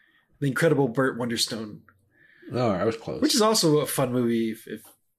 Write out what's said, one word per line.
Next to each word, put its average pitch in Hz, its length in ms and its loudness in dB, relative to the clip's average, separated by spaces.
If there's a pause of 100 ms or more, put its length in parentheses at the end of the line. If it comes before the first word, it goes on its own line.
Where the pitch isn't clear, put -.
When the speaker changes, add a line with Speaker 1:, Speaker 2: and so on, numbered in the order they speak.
(400)
Speaker 1:
The 143 80 0
Incredible 139 420 2
Burt 131 280 0
Wonderstone. 113 640 -6 (680)
Speaker 2:
Oh, 120 180 0
I 90 140 0
was - 140 0
close. - 240 -10
Speaker 1:
Which - 140 2
is 214 60 2
also 214 380 4
a 131 60 0
fun 127 260 -2
movie 117 400 0
if, - 160 -14
if 110 140 -12 (380)